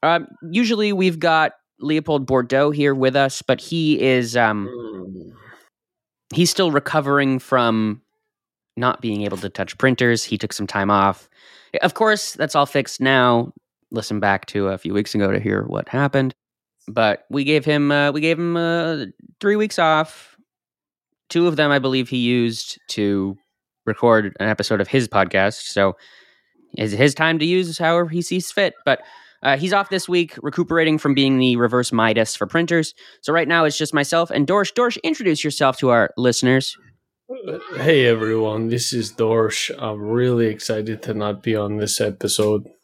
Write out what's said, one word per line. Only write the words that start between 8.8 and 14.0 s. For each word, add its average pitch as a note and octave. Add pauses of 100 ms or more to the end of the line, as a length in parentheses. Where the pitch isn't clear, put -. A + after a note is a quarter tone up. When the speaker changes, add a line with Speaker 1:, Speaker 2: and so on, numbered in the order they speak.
Speaker 1:
being G#2
able G2+
to F#2+
touch -
printers. A#2+
He -
took G#2
some G2+
time G2
off. G2 (540)
Of E3
course, A3
that's D3
all C#3+
fixed -
now. B2 (360)
Listen G#2+